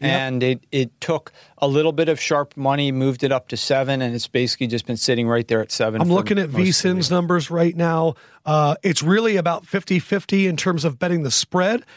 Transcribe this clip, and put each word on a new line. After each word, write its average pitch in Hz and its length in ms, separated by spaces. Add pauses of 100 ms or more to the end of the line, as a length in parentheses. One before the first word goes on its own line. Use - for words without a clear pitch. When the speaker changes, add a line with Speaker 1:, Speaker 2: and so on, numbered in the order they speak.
Speaker 1:
Yep. 139 100
Speaker 2:
and 131 320
it, 127 300
it 131 280
took - 320 (260)
a 143 100
little 151 240
bit 156 160
of 156 120
sharp 147 360
money, 139 340
moved 131 320
it 135 80
up 131 180
to 120 80
seven, 135 460
and 120 100
it's 120 140
basically 123 400
just 117 200
been 120 100
sitting 117 320
right 117 180
there 113 140
at 107 100
seven 110 300
Speaker 1:
I'm 175 80
Speaker 2:
for 175 60
Speaker 1:
looking 202 240
at 180 100
Speaker 2:
most 139 60
of - 40
the 180 60
Speaker 1:
V 185 80
sin's 180 380
Speaker 2:
week. 175 60
Speaker 1:
numbers 175 320
right 170 280
now. 165 380 (300)
Uh, 151 380
it's 165 220
really 214 320
about 170 300
fifty 190 340
fifty 196 480
in 170 80
terms 165 280
of 143 140
betting 175 240
the 135 80
spread. 202 540 (120)